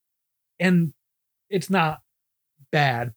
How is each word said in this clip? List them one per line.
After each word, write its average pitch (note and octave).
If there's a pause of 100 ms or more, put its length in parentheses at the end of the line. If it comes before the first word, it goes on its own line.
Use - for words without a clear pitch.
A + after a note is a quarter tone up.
(600)
And F3 (560)
it's F#3+
not E3 (720)
bad, A#2+